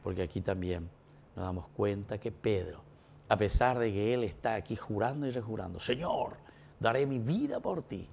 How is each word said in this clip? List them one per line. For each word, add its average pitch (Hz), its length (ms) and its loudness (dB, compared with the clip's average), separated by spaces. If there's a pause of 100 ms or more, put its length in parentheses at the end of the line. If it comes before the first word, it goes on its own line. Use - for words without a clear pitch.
Porque 92 220 -2
aquí 87 160 -2
también 90 500 -2 (460)
nos 92 100 -6
damos 92 220 -4
cuenta 101 500 0
que 107 140 -6
Pedro, 92 500 0 (460)
a 107 100 4
pesar 120 400 4
de 117 140 2
que 104 220 2
él 123 100 2
está 110 320 -2
aquí 107 220 -4
jurando 127 500 -2
y 127 40 -2
rejurando, 104 480 -4
"Señor, - 580 -2 (420)
daré 123 260 4
mi 135 140 0
vida 185 400 0
por 175 240 -2
ti" 87 300 -8